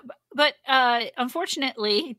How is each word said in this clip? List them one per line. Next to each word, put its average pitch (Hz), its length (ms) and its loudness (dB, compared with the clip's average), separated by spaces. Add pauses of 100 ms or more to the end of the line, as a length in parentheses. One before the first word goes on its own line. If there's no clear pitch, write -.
b-, 233 60 -18 (240)
but, 294 220 2 (120)
uh, 247 380 2 (120)
unfortunately, 254 1000 -2